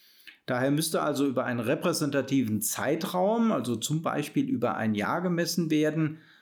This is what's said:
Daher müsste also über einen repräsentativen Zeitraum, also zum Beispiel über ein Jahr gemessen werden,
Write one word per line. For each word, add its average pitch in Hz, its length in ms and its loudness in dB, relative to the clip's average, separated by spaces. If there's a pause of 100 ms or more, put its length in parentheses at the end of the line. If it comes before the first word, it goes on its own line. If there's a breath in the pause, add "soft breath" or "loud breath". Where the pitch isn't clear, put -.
(480 loud breath)
Daher 127 240 2
müsste 160 320 0
also 143 240 0
über 123 180 0
einen 120 140 -2
repräsentativen 135 1040 0
Zeitraum, 185 920 0
also 123 240 0
zum 151 260 -2
Beispiel 143 480 -2
über 117 260 0
ein 110 200 0
Jahr 113 260 0
gemessen 170 480 0
werden, 156 480 2 (240 loud breath)